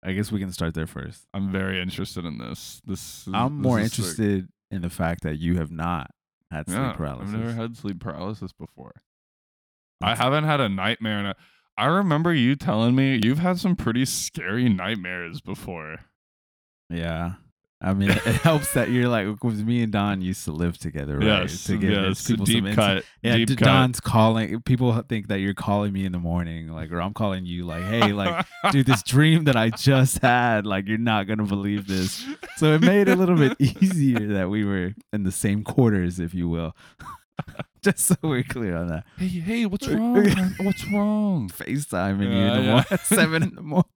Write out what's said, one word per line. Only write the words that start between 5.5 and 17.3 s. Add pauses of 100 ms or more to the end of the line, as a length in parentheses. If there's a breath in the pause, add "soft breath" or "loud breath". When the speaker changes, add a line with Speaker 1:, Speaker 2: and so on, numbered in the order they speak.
Speaker 1:
have
not (400)
had
sleep
Speaker 2:
Yeah,
Speaker 1:
paralysis.
Speaker 2:
I've
never
had
sleep
paralysis
before. (1080)
I
Speaker 1:
That's
Speaker 2:
haven't
had
a
nightmare
in
a, (420 soft breath)
I
remember
you
telling
me
you've
had
some
pretty
scary
nightmares
before. (920)
Speaker 1:
Yeah. (440)